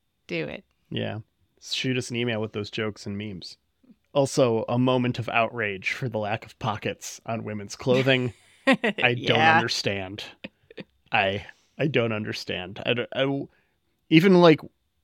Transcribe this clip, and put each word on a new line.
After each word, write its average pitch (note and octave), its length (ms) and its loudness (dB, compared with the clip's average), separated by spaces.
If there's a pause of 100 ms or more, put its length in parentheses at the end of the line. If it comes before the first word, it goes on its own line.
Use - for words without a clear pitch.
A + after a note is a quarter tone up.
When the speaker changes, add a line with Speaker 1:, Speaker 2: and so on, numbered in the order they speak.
(260)
Speaker 1:
do E3 200 -6
it. - 180 -12 (260)
Speaker 2:
Yeah. G#2+ 280 -6 (440)
Shoot B2+ 360 -4
us A#2+ 120 -6
an A#2+ 60 -6
email A#2 240 -2
with A2 120 -6
those G#2 180 -8
jokes A2 360 -6
and G2+ 120 -8
memes. G#2 380 -12 (580)
Also, B2 540 0
a A#2+ 100 0
moment B2+ 400 2
of A2 100 -8
outrage A2 640 -2
for C3 160 -8
the A2 100 -6
lack G#2+ 280 -6
of - 120 -20
pockets - 680 -6
on A2+ 180 -6
women's G#2 320 -10
clothing. B2+ 560 2 (180)
Speaker 1:
<laughs> - 160 -14
Speaker 2:
I B3+ 120 4
don't B2 400 0
Speaker 1:
Yeah. D#3+ 380 4
Speaker 2:
understand. G2+ 680 -2 (880)
I, G2+ 320 0 (340)
I C#3 100 0
don't A#2 240 2
understand. G#2 720 -8
I B2 80 2
don't, A#2+ 200 -4
I B2+ 60 -2
w-, C#3 280 -2 (600)
even, F3 320 8
like, E3 200 10 (440)